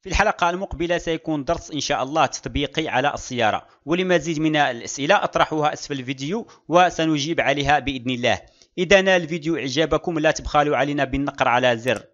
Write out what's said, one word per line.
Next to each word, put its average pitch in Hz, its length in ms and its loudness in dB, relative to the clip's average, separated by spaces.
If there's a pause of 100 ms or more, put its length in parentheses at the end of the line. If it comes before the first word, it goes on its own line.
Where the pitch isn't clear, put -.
في 196 80 -16
الحلقة 185 400 2
المقبلة 175 480 -2
سيكون 160 460 -2
درس - 280 -4
إن 151 80 -4
شاء 131 240 -2
الله 143 220 2
تطبيقي 135 640 -4
على 127 260 0
السيارة، 113 540 -2 (180)
ولمزيد 170 540 0
من 156 160 0
الأسئلة 139 680 0
أطرحها 156 500 0
أسفل - 260 -8
الفيديو 139 480 -6 (200)
وسنجيب 160 760 2
عليها 143 380 2
بإذن 127 300 -4
الله. 120 320 0 (360)
إذا 185 240 6
نال 190 200 4
الفيديو 160 360 -4
إعجابكم 151 600 -2
لا 156 120 4
تبخلوا 147 460 0
علينا 143 260 0
بالنقر 139 440 -2
على 123 300 4
زر 113 360 -2